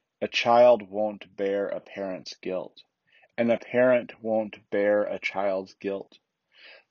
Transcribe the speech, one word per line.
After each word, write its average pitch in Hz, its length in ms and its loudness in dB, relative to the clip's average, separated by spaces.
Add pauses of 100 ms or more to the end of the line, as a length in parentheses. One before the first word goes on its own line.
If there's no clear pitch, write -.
(220)
A 107 60 -4
child 120 600 4
won't 101 480 -8
bear 98 320 -2
a - 120 -8
parent's 95 560 -10
guilt, - 480 -10 (520)
and 117 160 0
a 110 60 2
parent 123 640 0
won't 110 480 -4
bear 104 320 2
a 98 160 -4
child's 95 560 -6
guilt. - 460 -8 (720)